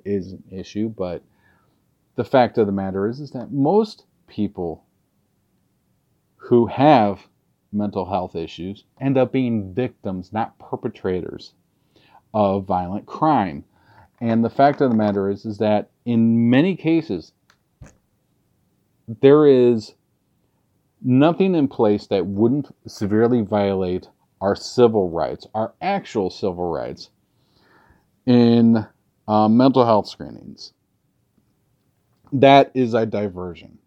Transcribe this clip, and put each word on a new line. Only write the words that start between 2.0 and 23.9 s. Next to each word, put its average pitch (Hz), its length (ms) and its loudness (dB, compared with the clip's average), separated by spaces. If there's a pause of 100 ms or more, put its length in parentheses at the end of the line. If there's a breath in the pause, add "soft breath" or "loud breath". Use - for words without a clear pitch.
the 123 80 -6
fact 120 340 0
of 113 80 2
the 101 80 -4
matter 98 340 -4
is, 123 120 -8
is 143 100 -16
that 120 220 -14
most 175 540 -2 (200)
people 95 600 -8 (1500)
who 120 280 0
have 113 540 2 (520)
mental 104 360 -6
health 92 280 -6
issues 87 500 -12 (140)
end 135 200 -2
up 127 120 0
being 113 440 -4
victims, 98 580 -8
not 107 240 -6
perpetrators, - 960 -8 (800 soft breath)
of 101 320 0
violent 92 400 -4
crime. 107 600 -2 (540 soft breath)
And 117 240 0
the 113 60 -2
fact 139 320 2
of 139 80 2
the 113 80 0
matter 101 320 0
is, 101 160 -8
is 104 140 -10
that 107 320 -2 (140)
in 117 440 2
many 156 260 2
cases, 156 580 -4 (1900)
there 147 260 6
is 123 480 4 (1080)
nothing 165 540 2
in 147 120 0
place 104 380 0
that 95 220 -2
wouldn't 117 400 0 (180)
severely 113 560 0
violate 104 640 -2 (320)